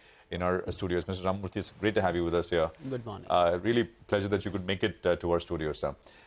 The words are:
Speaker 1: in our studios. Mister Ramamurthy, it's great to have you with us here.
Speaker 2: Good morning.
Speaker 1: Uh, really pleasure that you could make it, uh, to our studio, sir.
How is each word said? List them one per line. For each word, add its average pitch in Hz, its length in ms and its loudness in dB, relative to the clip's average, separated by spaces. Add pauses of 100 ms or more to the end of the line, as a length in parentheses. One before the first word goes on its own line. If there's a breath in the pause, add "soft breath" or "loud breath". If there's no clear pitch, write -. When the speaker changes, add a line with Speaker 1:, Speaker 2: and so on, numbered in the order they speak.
(320 soft breath)
Speaker 1:
in 87 100 -4
our 90 300 2
studios. 90 360 -2
Mister 90 160 -4
Ramamurthy, 95 340 -2
it's 95 120 -4 (100)
great 101 140 2
to 104 80 4
have 87 140 2
you 87 80 0
with 82 100 0
us 85 160 0
here. 82 220 2 (180)
Speaker 2:
Good 120 160 -8
morning. 98 240 -10
Speaker 1:
Uh, 87 320 4
really 117 220 2
pleasure - 460 -2
that 98 140 0
you 104 60 -4
could 92 160 -4
make 95 180 -2
it, 87 220 -2
uh, 87 120 4
to 87 140 -2
our 85 80 4
studio, 78 320 -4
sir. 71 240 -4 (320 loud breath)